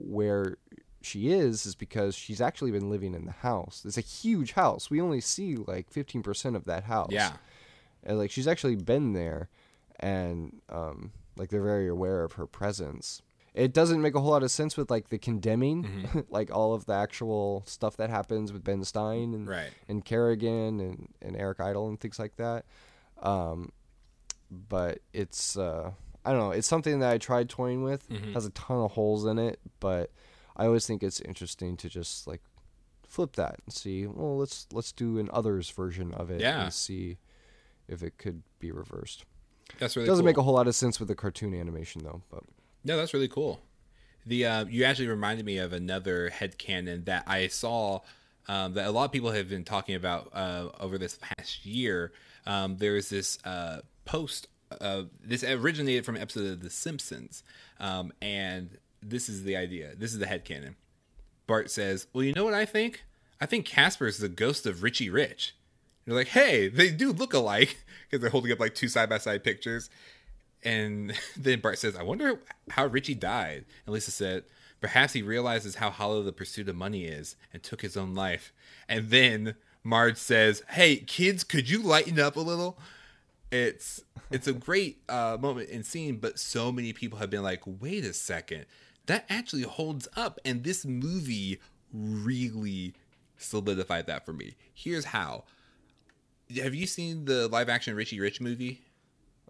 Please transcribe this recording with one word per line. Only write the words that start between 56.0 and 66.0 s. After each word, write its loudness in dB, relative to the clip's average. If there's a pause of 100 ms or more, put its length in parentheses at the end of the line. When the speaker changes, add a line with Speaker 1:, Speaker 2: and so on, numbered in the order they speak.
Speaker 2:
from -4
an -6
episode -4
of -4
The -10
Simpsons, -10 (360)
um, -4 (100)
and -6 (240)
this -6
is -8
the 0
idea. -6
This -6
is -6
the 0
headcanon. -6 (720)
Bart 2
says, -2
"Well, 0
you 2
know 0
what 2
I 2
think? -2 (360)
I -4
think 0
Casper's 4
the 0
ghost 2
of -2
Richie 0
Rich." 0 (500)